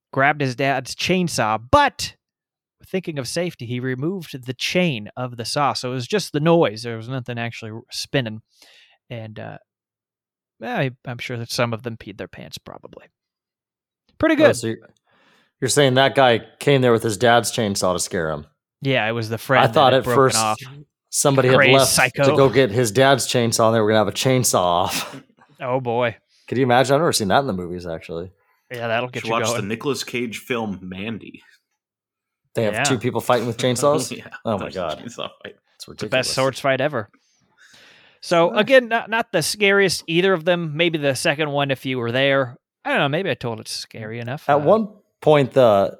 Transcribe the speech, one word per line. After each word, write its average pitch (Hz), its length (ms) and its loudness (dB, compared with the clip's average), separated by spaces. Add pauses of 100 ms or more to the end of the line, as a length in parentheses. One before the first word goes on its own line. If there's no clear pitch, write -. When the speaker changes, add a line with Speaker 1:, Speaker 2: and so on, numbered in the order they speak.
(120)
Speaker 1:
grabbed 143 300 0
his 127 140 -2
dad's 139 380 -4
chainsaw, 135 640 -2 (120)
but - 460 -2 (680)
thinking 175 340 -2
of 123 80 -4
safety, 170 380 -4
he 123 160 -4
removed 135 640 -4
the 127 100 -8
chain 143 600 -2
of 123 220 -8
the 113 80 -8
saw. 143 260 0
So 123 180 -6
it 127 40 -4
was 127 120 -4
just - 260 -2
the 147 80 -2
noise. 151 420 2
There 120 160 -8
was 110 100 -12
nothing 123 300 -8
actually 117 320 -8
r-, 110 100 -12 (100)
spinning. 113 520 -6 (680)
And, 110 320 -14
uh, 110 180 -14 (1000)
yeah, 247 180 -8
I, 139 120 -2 (160)
I'm 123 120 -12
sure 123 200 -10
that 117 120 -10
some 117 220 -2
of 113 100 -8
them 113 140 -10
peed 104 220 -16
their 95 100 -10
pants, - 300 -18
probably. - 480 -20 (1120)
Pretty 320 160 2
Speaker 2:
Oh, 294 140 6
Speaker 1:
good. 180 80 0
Speaker 2:
so 113 120 -6
you're, 110 100 -6 (840)
you're 131 100 0
saying 135 240 4
that 131 200 6
guy 123 260 6 (200)
came 139 220 4
there 123 100 6
with 113 100 2
his 113 140 -2
dad's 117 360 4
chainsaw 98 420 0
to 87 40 -2
scare 85 320 -4
him? 73 160 -8 (360)
Speaker 1:
Yeah, 131 260 0
it 110 40 -2
was 117 160 -6
the 113 100 -6
friend 131 260 2
Speaker 2:
I - 80 6
thought 135 180 4
Speaker 1:
that 123 40 4
had 135 60 4
Speaker 2:
at 110 40 -2
Speaker 1:
broken 120 180 0
Speaker 2:
first 123 160 4
Speaker 1:
off. 110 200 0 (520)
Speaker 2:
somebody 131 380 2
had 127 80 6
Speaker 1:
Crazed 135 220 6
Speaker 2:
left 131 140 4
Speaker 1:
psycho. 139 380 2
Speaker 2:
to 151 60 2
go 139 120 6
get 127 220 4
his 113 200 0
dad's 131 360 4
chainsaw, 117 420 0
and 113 60 2
they 113 60 2
were 104 80 2
gonna 110 100 4
have 104 100 2
a 104 40 -2
chainsaw 127 480 0
off. 90 680 -2
<laughs> - 40 -20 (260)
Speaker 1:
Oh, 131 220 -4
boy. 120 340 -2 (340)
Speaker 2:
Could 113 100 -4
you 135 60 2
imagine? 123 300 4
I've 139 60 4
never 160 140 0
seen 104 140 -2
that 101 120 4
in 139 60 0
the 113 80 -4
movies, 90 320 -8
actually. 85 440 -10 (400)
Speaker 1:
Yeah, 117 180 -8
that'll 117 200 -2
get 123 120 -10
Speaker 3:
Should 110 80 -8
Speaker 1:
you 113 40 -2
Speaker 3:
watch 113 140 0
Speaker 1:
going. 117 160 -2
Speaker 3:
the 95 40 -8
Nicolas 117 380 -6
Cage 120 360 -8
film 113 420 -6
Mandy. 95 600 -12 (1120)
Speaker 2:
They 117 100 -2
have 104 100 -2
Speaker 1:
Yeah. 113 100 -4
Speaker 2:
two 139 140 -2
people 110 240 -4
fighting 123 240 0
with 113 100 -6
Speaker 3:
<laughs> - 20 -10
Speaker 2:
chainsaws? 131 560 0
Speaker 3:
Yeah, - 140 -16 (160)
Speaker 2:
Oh, 113 80 -2
my 98 120 -4
Speaker 3:
there's 76 120 -12
a - 20 -8
Speaker 2:
God. 80 200 -6
Speaker 3:
chainsaw - 320 -12 (120)
fight. - 140 -18 (200)
Speaker 2:
It's - 100 -20
Speaker 1:
The - 80 -18
best - 80 -16
Speaker 2:
ridiculous. 123 320 -2
Speaker 1:
sword 135 240 0
fight 135 240 0
ever. 135 260 -4 (1120)
So, 170 300 2
Speaker 2:
Nice. 208 100 0
Speaker 1:
again, 247 280 4
not, 226 200 -4
not 226 240 -4
the 180 100 2
scariest, 196 640 0
either 180 280 2
of 160 100 -4
them. 170 320 -2
Maybe 165 220 0
the 143 160 0
second 151 360 -2
one, 143 200 -2
if 131 160 -6
you 131 120 -4
were 117 140 -2
there. 135 460 0 (260)
I 277 60 -4
don't 269 80 0
know. 151 100 2
Maybe 165 220 -2
I 127 40 -2
told 117 260 -8
it 107 80 -16
scary 110 520 -12
enough. 120 300 -6
Speaker 2:
At 147 60 6
Speaker 1:
Uh, - 40 4
Speaker 2:
one 196 280 2 (340)
point, 147 300 4
the 107 480 6